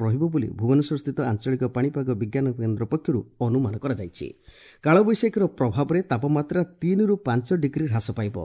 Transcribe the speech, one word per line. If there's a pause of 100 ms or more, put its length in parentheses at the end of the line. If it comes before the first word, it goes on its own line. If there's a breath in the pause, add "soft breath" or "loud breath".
ରହିବ
ବୋଲି
ଭୁବନେଶ୍ୱରସ୍ଥିତ
ଆଞ୍ଚଳିକ
ପାଣିପାଗ
ବିଜ୍ଞାନ
କେନ୍ଦ୍ର
ପକ୍ଷରୁ (200)
ଅନୁମାନ
କରାଯାଇଛି। (560 soft breath)
କାଳବୈଶାଖୀର (120)
ପ୍ରଭାବରେ
ତାପମାତ୍ରା (140)
ତିନିରୁ
ପାଞ୍ଚ
ଡିଗ୍ରୀ
ହ୍ରାସ
ପାଇବ।